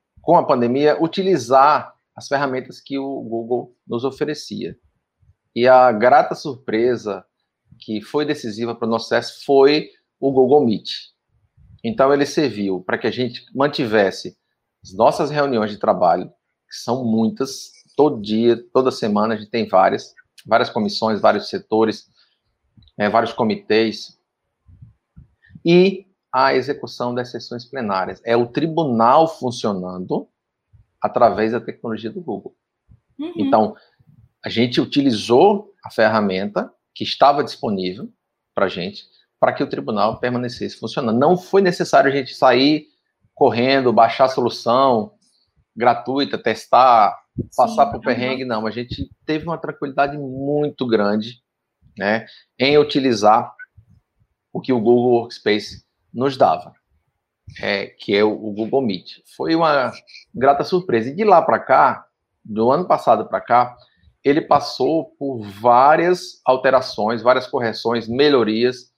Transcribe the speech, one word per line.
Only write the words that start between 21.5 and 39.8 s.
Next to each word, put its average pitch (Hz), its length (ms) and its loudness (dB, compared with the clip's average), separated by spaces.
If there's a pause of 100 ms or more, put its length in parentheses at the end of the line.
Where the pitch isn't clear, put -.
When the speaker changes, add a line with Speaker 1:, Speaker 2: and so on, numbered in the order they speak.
Speaker 1:
né, 104 120 -2
vários 113 240 0
comitês, 107 840 -2 (1500)
e 180 420 2 (240)
a 131 220 2
execução 123 600 -4
das 123 180 -6
sessões 120 340 -14
plenárias. 95 580 -6
É 117 140 0
o 120 100 0
tribunal 143 800 2
funcionando 104 1000 -6 (760)
através 110 500 2
da 120 80 -4
tecnologia 110 520 -10
do - 100 -12
Google. 101 340 -10 (640)
Speaker 2:
Uhum. 330 180 -10
Speaker 1:
Então, 269 380 0 (680)
a 107 60 -10
gente 123 300 0
utilizou 139 920 2 (100)
a - 60 -18
ferramenta 104 840 -2 (220)
que - 100 -12
estava 143 400 2
disponível 104 680 -8 (420)
pra 98 140 0
gente, 92 380 -8 (340)
pra 127 140 2
que - 100 -4
o 135 60 -4
tribunal 110 500 -4